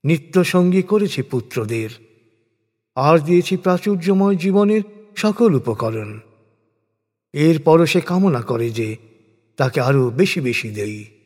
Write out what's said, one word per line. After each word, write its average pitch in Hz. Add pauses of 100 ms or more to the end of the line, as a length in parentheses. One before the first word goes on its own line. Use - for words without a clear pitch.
নিত্যসঙ্গী 180
করেছি 196
পুত্রদের, 113 (1040)
আর 147
দিয়েছি 175
প্রাচুর্যময় 190
জীবনের 202 (340)
সকল 214
উপকরণ। 110 (1120)
এরপরও 160
সে 170
কামনা 175
করে 117
যে 110 (600)
তাকে 135
আরও 127
বেশি 175
বেশি 120
দেই। 104 (220)